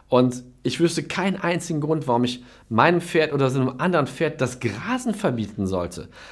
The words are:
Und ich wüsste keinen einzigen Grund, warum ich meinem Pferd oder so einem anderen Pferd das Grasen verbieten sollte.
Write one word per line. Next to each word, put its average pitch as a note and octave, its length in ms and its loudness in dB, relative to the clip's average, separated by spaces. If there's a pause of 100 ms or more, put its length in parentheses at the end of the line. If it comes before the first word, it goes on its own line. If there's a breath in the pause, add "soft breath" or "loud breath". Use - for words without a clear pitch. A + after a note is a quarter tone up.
Und B2+ 340 2 (220)
ich B2+ 140 -2
wüsste D#3+ 240 2
keinen F#3 320 -2
einzigen E3+ 460 -2
Grund, D3+ 260 -2
warum A#2+ 160 4
ich B2 200 -2 (260 loud breath)
meinem D#3 320 4
Pferd D#3 320 0
oder C#3 160 2
so C3+ 100 0
einem B2+ 200 2
anderen D#3+ 280 2
Pferd D3+ 320 -4
das B2 220 -4
Grasen G#3 520 -4
verbieten A2 540 -2
sollte. F2 400 -4 (240 loud breath)